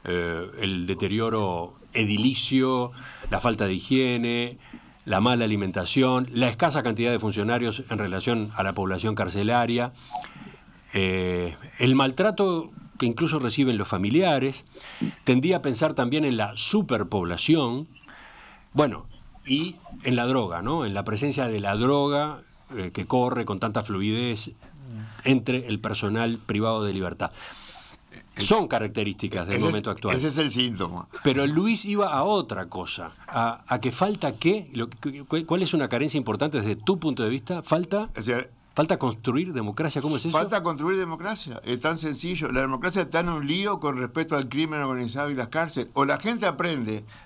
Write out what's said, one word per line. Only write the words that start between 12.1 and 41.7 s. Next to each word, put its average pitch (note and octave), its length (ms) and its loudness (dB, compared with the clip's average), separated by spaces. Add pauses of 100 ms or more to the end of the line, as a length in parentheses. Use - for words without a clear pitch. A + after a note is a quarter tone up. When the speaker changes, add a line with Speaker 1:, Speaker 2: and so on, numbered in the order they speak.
Speaker 1:
que B2+ 80 2
incluso D3+ 320 0
reciben B2 400 2
los G2+ 100 -2
familiares. C3 760 2 (600)
Tendía C3 340 4
a C3 40 -4
pensar C3 320 2
también C3+ 300 2
en C3 120 2
la G2+ 200 0
superpoblación, A#2+ 1300 2 (840)
bueno, A#2 340 2 (400)
y D#3 300 0 (260)
en B2+ 140 2
la A#2+ 100 2
droga, G#2 360 0
¿no? C#3+ 220 -2
En G2+ 100 -2
la G2+ 100 -2
presencia B2 440 -2
de G#2+ 120 -2
la G2+ 160 0
droga, C#3+ 680 2 (340)
eh, F#2 160 -4
que G2 140 -6
corre B2 380 2
con G2 140 -4
tanta A2+ 240 -2
fluidez A2 680 -2 (720)
entre B2+ 420 2
el G#2+ 140 -2
personal A2 640 0
privado A2 400 0
de G2+ 80 0
libertad. F2 380 -4 (1040)
Speaker 2:
Ese G2+ 100 -2
Speaker 1:
Son G3+ 220 4
características G#2+ 800 -2
del G2 100 -2
Speaker 2:
ese G#2+ 100 2
es, - 60 2
Speaker 1:
momento - 180 -4
actual. G2+ 260 -2
Speaker 2:
ese C3+ 120 -2
es C#3+ 100 -2
el D3+ 120 0
síntoma. G2 580 -4 (160)
Speaker 1:
Pero C#3 220 4
Luis F#3 380 2
iba G3+ 280 0
a C#3 100 2
otra C#3+ 460 0
cosa, E2+ 440 -8 (140)
a, A#2 400 -2
a B2+ 140 -2
que C3 120 0
falta F#3 440 0
qué, F3 360 2
lo, A#2 160 -4
cu-, C#3 380 -8
cu-, D#3+ 200 -2
¿cuál F3 160 2
es F3 120 0
una C#3+ 140 2
carencia C3+ 300 0
importante B2 420 0
desde G#2 160 0
tu F#3 220 2
punto D#3 240 0
de D3+ 60 2
vista? D3+ 340 -2
Falta F3+ 540 0
Speaker 2:
O A2 60 -6
sea, A#2+ 240 -2 (280)
Speaker 1:
falta D#3+ 240 2
construir C3 540 0
democracia, C3 480 -2
¿cómo D3+ 160 0
es - 80 -4
eso? E3 80 0
Speaker 2:
falta E3+ 300 2
construir E3 340 0
democracia, E3+ 680 -6
es B2 160 -2